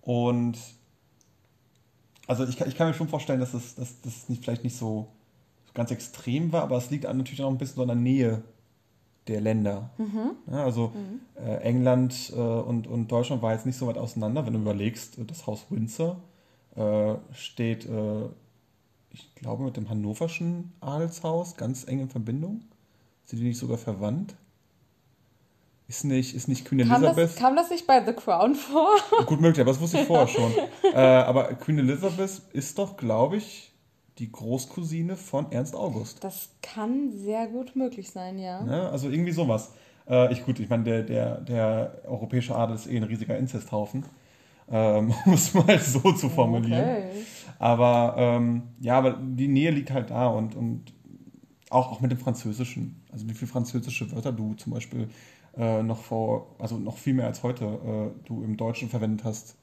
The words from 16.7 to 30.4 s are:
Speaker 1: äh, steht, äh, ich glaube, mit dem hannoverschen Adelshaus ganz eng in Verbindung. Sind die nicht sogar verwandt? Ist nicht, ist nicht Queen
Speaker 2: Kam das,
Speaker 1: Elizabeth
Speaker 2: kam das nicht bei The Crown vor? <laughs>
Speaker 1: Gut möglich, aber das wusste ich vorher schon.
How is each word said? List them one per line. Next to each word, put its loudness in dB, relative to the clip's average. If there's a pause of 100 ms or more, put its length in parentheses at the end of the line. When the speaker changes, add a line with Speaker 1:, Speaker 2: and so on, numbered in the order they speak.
Speaker 1:
äh, 0 (180)
steht, -4
äh, -4 (880)
ich -20
glaube, -8
mit -6
dem -6
hannoverschen -4
Adelshaus -4
ganz -6
eng -2
in -6
Verbindung. -6 (640)
Sind -8
die -2
nicht -2
sogar -4
verwandt? -4 (1500)
Ist -8
nicht, 0
ist -6
nicht -2
Queen 4
Speaker 2:
Kam 6
das, 6
Speaker 1:
Elizabeth 2
Speaker 2:
kam 6
das 2
nicht -4
bei 8
The 0
Crown 2
vor? 2 (220)
<laughs> 6
Speaker 1:
Gut 4
möglich, 8
aber 6
das 2
wusste 0
ich 4
vorher 6
schon. 2